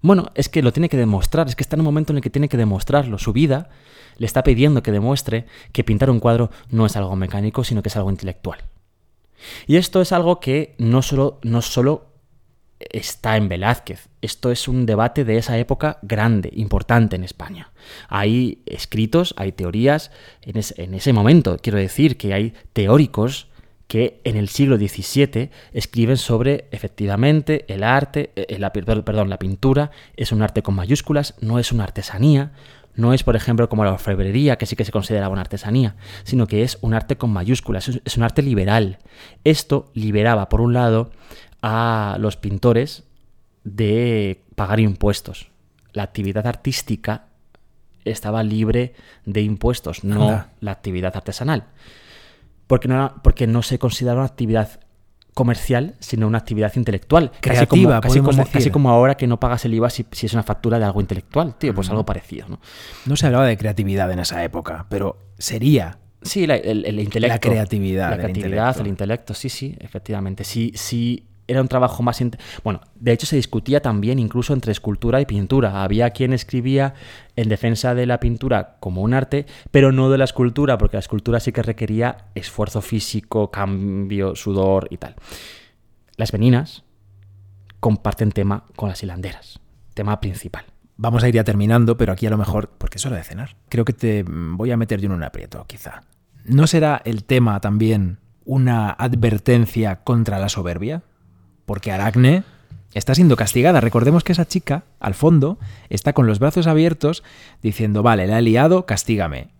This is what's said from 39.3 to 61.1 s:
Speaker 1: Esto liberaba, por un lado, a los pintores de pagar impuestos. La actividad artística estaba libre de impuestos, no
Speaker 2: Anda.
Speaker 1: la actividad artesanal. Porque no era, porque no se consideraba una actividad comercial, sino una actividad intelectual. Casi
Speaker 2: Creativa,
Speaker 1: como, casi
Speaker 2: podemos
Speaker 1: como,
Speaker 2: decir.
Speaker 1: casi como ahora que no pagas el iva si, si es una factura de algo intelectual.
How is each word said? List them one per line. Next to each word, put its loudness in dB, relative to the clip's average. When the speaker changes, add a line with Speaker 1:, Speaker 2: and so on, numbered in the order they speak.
Speaker 1:
Esto 0
liberaba, 0
por 2
un 2
lado, 0
a -2
los -2
pintores 0
de -2
pagar 0
impuestos. -2
La -6
actividad -4
artística -6
estaba -4
libre 0
de -2
impuestos, -4
no 2
Speaker 2:
Anda. 2
Speaker 1:
la -6
actividad -6
artesanal. -4
Porque 2
no 2
era, -2
porque 6
no 2
se -2
consideraba -2
una 0
actividad -2
comercial, 0
sino -2
una 0
actividad -2
intelectual. 2
Casi -20
Speaker 2:
Creativa, 6
Speaker 1:
como, 4
casi 6
Speaker 2:
podemos 4
Speaker 1:
como, 6
Speaker 2:
decir. -4
Speaker 1:
casi 4
como 4
ahora 6
que -2
no 0
pagas -2
el -2
iva 2
si, -8
si -8
es -4
una 0
factura -2
de 2
algo 0
intelectual. -4